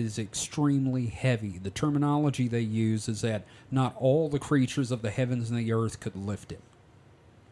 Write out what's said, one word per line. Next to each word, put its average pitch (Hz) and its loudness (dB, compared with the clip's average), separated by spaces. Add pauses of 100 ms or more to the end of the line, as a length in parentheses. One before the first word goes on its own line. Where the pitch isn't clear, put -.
is 110 -4
extremely 131 0
heavy. 110 -2
The 95 -8
terminology 147 2
they 117 0
use 110 0
is 104 -4
that 110 -2 (280)
not 131 2
all 147 4
the 147 0
creatures 131 2
of 120 -4
the 113 -2
heavens 123 0
and 120 -2
the 113 0
earth 113 0
could - -8
lift 98 -6
it. - -14 (920)